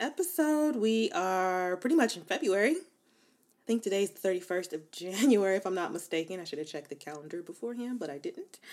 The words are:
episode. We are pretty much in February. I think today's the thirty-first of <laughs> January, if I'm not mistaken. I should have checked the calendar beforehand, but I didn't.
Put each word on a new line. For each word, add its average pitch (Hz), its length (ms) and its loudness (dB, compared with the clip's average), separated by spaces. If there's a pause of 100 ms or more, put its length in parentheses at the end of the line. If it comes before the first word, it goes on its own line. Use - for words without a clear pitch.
episode. 302 760 2
We 220 360 2
are 185 680 0
pretty 262 180 2
much 240 220 4
in 170 60 -12
February. 214 500 2
I - 920 -16
think 226 180 0
today's 196 260 0
the - 100 -20
thirty-first 180 540 -2
of 156 180 -8
<laughs> - 0 -
January, 196 640 4
if 190 100 0
I'm 190 100 -2
not 175 180 -4
mistaken. 170 480 -4
I - 20 -10
should 156 160 -10
have 151 80 -6
checked 147 220 -10
the 147 60 -10
calendar 151 460 -10
beforehand, 240 580 -8
but 165 100 -6
I 143 80 -8
didn't. - 420 -10 (140)